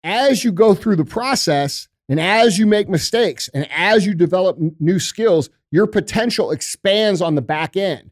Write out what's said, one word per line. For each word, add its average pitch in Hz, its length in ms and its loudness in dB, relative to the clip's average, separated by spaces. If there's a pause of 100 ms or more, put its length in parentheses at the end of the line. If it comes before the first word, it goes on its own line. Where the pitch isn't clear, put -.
as 240 420 0
you 220 80 0
go 202 220 4
through 208 220 0
the 156 80 0
process 165 840 -2 (220)
and 147 100 0
as 202 380 2
you 220 80 4
make 208 240 2
mistakes 185 640 -2
and 139 200 -4
as 196 300 2
you 208 80 -2
develop 180 480 0
n-, 156 180 -4
new 170 200 0
skills, 180 500 0 (220)
your 190 160 2
potential 214 640 -2
expands 196 720 -2
on 165 140 0
the 135 60 -2
back 151 320 -6
end 185 380 -4